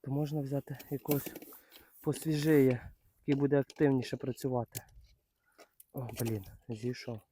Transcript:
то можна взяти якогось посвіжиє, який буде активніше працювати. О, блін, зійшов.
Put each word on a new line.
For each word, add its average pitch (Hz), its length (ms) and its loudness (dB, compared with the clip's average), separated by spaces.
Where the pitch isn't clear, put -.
то 131 100 -8
можна 147 300 -2
взяти 139 360 -6
якогось 143 420 -2
посвіжиє, 147 880 4
який 139 140 2
буде 143 200 4
активніше 135 580 2
працювати. 127 640 -4
О, 131 140 -10
блін, 113 260 -4
зійшов. 117 500 -8